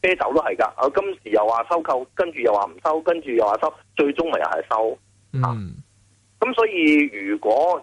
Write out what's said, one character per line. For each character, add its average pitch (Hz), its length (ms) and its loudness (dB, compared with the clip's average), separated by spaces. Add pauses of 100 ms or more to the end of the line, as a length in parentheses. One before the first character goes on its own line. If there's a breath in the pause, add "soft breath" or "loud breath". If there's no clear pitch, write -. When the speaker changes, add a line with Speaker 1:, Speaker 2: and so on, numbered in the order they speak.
Speaker 1:
啤 185 140 2
酒 120 180 -2
都 156 80 4
係 98 140 -4
㗎， 113 100 0 (100)
啊， 135 200 0
今 196 200 -2
時 - 200 -18
又 107 120 4
話 113 220 0
收 170 120 0
購， 131 240 -2 (100)
跟 175 160 -2
住 143 80 -12
又 113 140 2
話 101 120 2
唔 - 80 -12 (100)
收， 160 180 0
跟 170 200 0
住 147 100 -10
又 113 140 2
話 104 160 2
收， 156 120 -2 (220 loud breath)
最 143 180 2
終 165 180 -2
咪 95 80 0
又 78 60 0
係 78 240 -2
收。 113 280 0 (360)
Speaker 2:
嗯。 131 100 -4
Speaker 1:
啊， 120 120 -2 (840)
噉 247 140 -2
所 226 140 2
以 151 460 4
如 101 240 -4
果 147 460 0